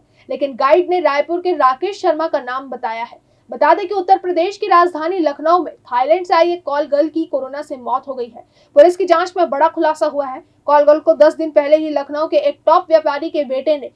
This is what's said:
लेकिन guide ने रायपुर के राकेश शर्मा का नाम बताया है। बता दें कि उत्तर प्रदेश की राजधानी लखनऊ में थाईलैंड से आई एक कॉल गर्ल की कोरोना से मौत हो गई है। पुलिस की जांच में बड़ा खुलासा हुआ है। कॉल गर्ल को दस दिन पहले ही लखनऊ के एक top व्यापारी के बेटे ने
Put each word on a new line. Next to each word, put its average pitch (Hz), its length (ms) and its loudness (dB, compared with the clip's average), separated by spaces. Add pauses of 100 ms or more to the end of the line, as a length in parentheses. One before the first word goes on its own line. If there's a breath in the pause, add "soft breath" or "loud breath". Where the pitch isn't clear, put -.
(300 soft breath)
लेकिन 269 260 -6
guide 311 340 2
ने 359 100 0
रायपुर 302 420 -2
के 359 120 -2
राकेश 311 480 -2
शर्मा 320 260 -2
का 311 120 -4
नाम 262 300 -10
बताया 233 340 -8
है। - 160 -16 (300)
बता 294 240 2
दें 392 140 -2
कि 392 60 -8
उत्तर 381 240 2
प्रदेश 359 400 -2
की 415 100 -6
राजधानी 349 520 0
लखनऊ 302 400 0
में 311 140 -8 (100)
थाईलैंड 285 420 -2
से 370 80 0
आई 349 200 4
एक 349 100 -8
कॉल 285 220 -4
गर्ल 285 240 0
की 320 160 -4
कोरोना 269 360 -8
से 294 160 -12
मौत 240 300 -6
हो 285 60 -12
गई 240 140 -8
है। - 160 -20 (320 soft breath)
पुलिस 349 220 6
की 381 80 -2
जांच 349 320 0
में 339 120 0
बड़ा 285 200 0
खुलासा 320 360 -2
हुआ 285 200 -4
है। 269 180 -14 (220)
कॉल 294 180 4
गर्ल 302 160 6
को 320 160 2
दस 302 200 6
दिन 311 160 -6
पहले 294 260 4
ही 311 120 -4
लखनऊ 294 380 -4
के 320 120 0
एक 285 260 -2
top 349 240 4
व्यापारी 311 400 0
के 311 160 -4
बेटे 269 320 -2
ने 240 180 -14